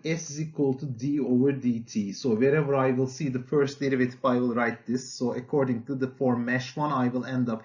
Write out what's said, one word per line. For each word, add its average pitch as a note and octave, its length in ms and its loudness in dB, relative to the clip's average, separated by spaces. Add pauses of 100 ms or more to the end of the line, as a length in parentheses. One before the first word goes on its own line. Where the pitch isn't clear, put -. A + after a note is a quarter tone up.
S D#3+ 240 -4
is D3 120 -8
equal C#3+ 340 0
to D3+ 100 -10
D C#3 340 -2
over B2+ 340 4
D A#2+ 260 0
T. G#2 320 -4
So A2 240 0
wherever C#3 400 4
I C3 160 4
will B2+ 160 2
see C#3 220 -4
the B2+ 100 -2
first C#3 400 0
derivative, B2+ 440 0
I B2 120 4
will B2 180 2
write A2+ 320 -2
this. - 280 -4
So A#2+ 200 -2
according B2+ 520 0
to C#3 100 -6
the B2+ 140 -2
form B2 360 0
mesh B2+ 300 -2
one, D3+ 160 0
I C3+ 160 2
will B2 180 -2
end B2+ 240 0
up A2 160 -4